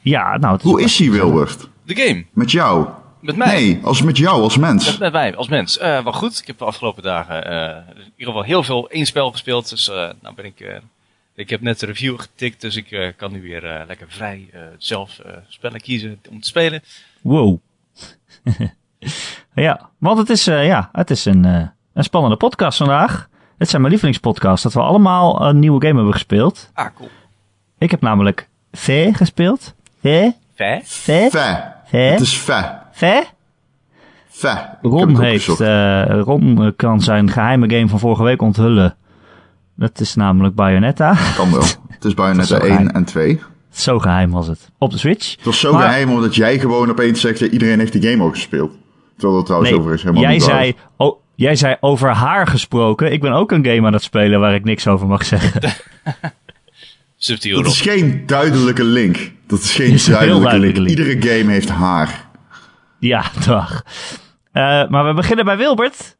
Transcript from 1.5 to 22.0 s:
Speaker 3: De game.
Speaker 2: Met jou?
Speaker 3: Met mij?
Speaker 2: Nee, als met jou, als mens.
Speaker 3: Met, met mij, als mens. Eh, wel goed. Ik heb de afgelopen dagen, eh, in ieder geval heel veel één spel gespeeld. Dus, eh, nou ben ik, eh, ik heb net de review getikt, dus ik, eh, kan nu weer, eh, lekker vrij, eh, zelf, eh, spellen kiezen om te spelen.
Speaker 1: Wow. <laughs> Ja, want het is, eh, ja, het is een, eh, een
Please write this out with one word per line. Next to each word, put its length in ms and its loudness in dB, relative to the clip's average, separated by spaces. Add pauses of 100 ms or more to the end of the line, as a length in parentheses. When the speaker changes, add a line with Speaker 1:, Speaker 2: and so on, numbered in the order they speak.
Speaker 3:
De 140 -10
game. 360 -2
Speaker 2:
Met 180 -2
jou? 380 0 (320)
Speaker 3:
Met 160 -8
mij? 180 0
Speaker 2:
Nee, 280 0
als 200 -2
met 160 0
jou, 240 2
als 140 0
mens. 340 2
Speaker 3:
Met, 80 -6
met 140 -4
mij, 240 -4
als 120 -8
mens. 300 -4
Eh, 240 -4
wel 100 -6
goed. 280 -8
Ik 60 -20
heb 120 -18
de 60 -12
afgelopen 380 -8
dagen, 440 -8
eh, 300 -8 (200)
in 60 -20 (140)
ieder 180 -16
geval 80 -6
heel 200 -2
veel 280 -6
één 160 -6
spel 240 -4
gespeeld. 400 -8
Dus, 200 -6
eh, 40 -12 (260)
nou 140 -20
ben 100 -20
ik, 160 -20
eh, 160 -16 (580)
ik 160 -16
heb 100 -8
net 200 -6
de 60 -10
review 340 -8
getikt, 400 -12
dus 160 -10
ik, 140 -14
eh, 260 -8
kan 160 -12
nu 100 -14
weer, 220 -16
eh, 220 -14
lekker 240 -20
vrij, 420 -14
eh, 80 -20 (180)
zelf, 400 -12
eh, 140 -20 (160)
spellen 320 -16
kiezen 400 -10 (100)
om 100 -20
te 80 -10
spelen. 340 -4 (380)
Speaker 1:
Wow. 380 2 (880)
<laughs> 320 -4 (800)
Ja, 440 -4
want 200 0
het 120 0
is, 160 0
eh, 200 0
ja, 260 0
het 180 -4
is 140 -2
een, 200 4
eh, 220 0 (280)
een 100 0